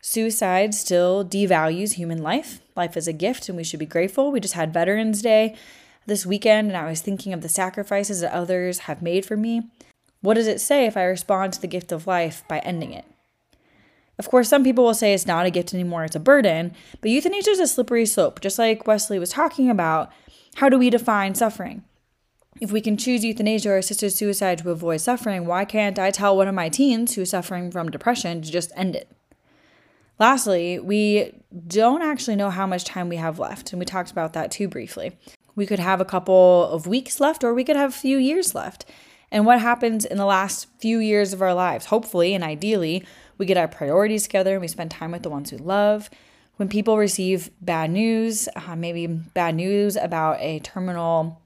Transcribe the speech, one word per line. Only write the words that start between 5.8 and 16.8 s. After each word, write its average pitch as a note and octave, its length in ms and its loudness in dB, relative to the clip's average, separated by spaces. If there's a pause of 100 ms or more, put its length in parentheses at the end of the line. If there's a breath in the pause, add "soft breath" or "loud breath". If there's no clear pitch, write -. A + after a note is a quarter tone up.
this G3+ 180 -2
weekend, G#3+ 440 4
and F#3+ 60 -4
I D#3+ 140 -6
was D#3+ 120 -6
thinking G3 300 -6
of E3+ 100 -6
the E3 80 -10
sacrifices G3 720 -2
that E3+ 120 -4
others F3+ 460 -2
have - 220 -8
made F3+ 240 -2
for A3 120 -4
me. A#3 320 -2 (540 soft breath)
What G#3 120 4
does A3+ 120 2
it - 140 -2
say C#4 240 2
if A3 100 -2
I F#3+ 80 0
respond F#3 480 0
to - 100 -10
the F3+ 60 -8
gift F3 240 -8
of E3 160 -6
life E3+ 400 -2
by D#3 120 -6
ending E3 340 -6
it? - 100 -16 (1120 soft breath)
Of - 120 -10
course, B3 180 4
some C#4 160 4
people B3 220 4
will A3+ 80 4
say G#3+ 200 2
it's F#3+ 120 0
not F3 200 0
a F#3 60 0
gift E3+ 220 -4
anymore, F3 320 -4
it's D#3 100 -8
a D#3 40 -4
burden, F3 540 4 (280 loud breath)